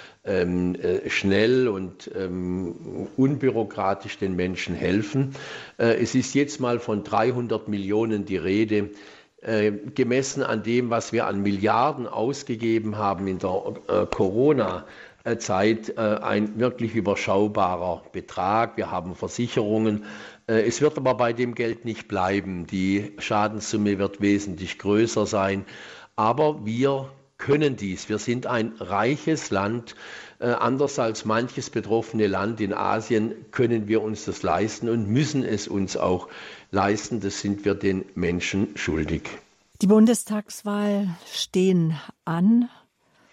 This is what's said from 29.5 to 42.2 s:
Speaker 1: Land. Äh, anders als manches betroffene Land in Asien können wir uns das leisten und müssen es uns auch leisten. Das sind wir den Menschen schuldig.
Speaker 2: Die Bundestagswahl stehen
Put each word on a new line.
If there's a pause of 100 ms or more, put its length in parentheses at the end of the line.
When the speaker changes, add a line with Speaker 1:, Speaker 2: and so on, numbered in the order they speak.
Speaker 1:
Land. (460)
Äh,
anders
als
manches
betroffene
Land
in
Asien (200)
können
wir
uns
das
leisten
und
müssen
es
uns
auch (460)
leisten.
Das
sind
wir
den (120)
Menschen
schuldig. (520)
Speaker 2:
Die
Bundestagswahl (160)
stehen (280)